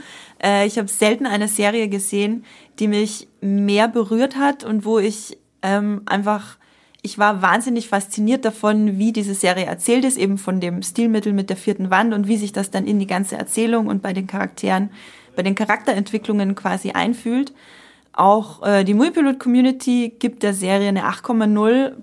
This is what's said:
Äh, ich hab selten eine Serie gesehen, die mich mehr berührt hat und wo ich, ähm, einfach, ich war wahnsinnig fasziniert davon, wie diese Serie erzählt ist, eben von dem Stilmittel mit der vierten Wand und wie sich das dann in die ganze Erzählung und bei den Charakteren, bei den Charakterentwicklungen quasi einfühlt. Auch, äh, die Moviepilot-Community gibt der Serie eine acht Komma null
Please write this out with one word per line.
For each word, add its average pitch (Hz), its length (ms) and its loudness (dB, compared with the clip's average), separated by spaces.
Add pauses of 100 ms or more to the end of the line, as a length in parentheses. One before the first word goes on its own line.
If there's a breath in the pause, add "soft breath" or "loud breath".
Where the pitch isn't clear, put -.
(440 loud breath)
Äh, 202 240 4
ich 214 100 -2
hab 202 120 -4
selten 220 360 2
eine 208 220 0
Serie 208 400 0
gesehen, 202 560 -2 (360 loud breath)
die 214 80 0
mich 208 400 -2 (140)
mehr 202 460 2
berührt 226 480 0
hat 285 280 0
und 214 220 -2
wo 220 140 2
ich, 208 380 -4 (240)
ähm, 208 440 0
einfach, 208 520 -2 (440 soft breath)
ich - 160 -10
war 202 240 2
wahnsinnig 226 460 2
fasziniert 214 560 0
davon, 214 540 0
wie 220 160 2
diese 202 200 -4
Serie 185 320 0
erzählt 233 380 2
ist, 262 140 0
eben 196 200 0
von 190 220 -4
dem 180 220 -4
Stilmittel 214 520 0
mit 196 160 -2
der 190 80 -4
vierten 196 320 -4
Wand 214 240 4
und 202 140 0
wie 220 100 2
sich 208 140 -4
das 196 200 -4
dann 196 140 -2
in 208 140 2
die 196 80 -2
ganze 190 300 -4
Erzählung 226 500 0
und 202 140 -2
bei 196 100 -4
den 190 160 -4
Charakteren, 190 600 -2 (460 loud breath)
bei 185 80 -2
den 196 120 0
Charakterentwicklungen 208 1000 -2
quasi 190 360 -6
einfühlt. 240 600 -2 (580 loud breath)
Auch, 208 520 2
äh, 202 200 4
die 190 100 2
Moviepilot-Community 254 1300 2
gibt 240 240 -4
der 208 100 0
Serie 196 360 0
eine 196 160 0
acht - 180 -4
Komma 220 240 0
null 226 560 2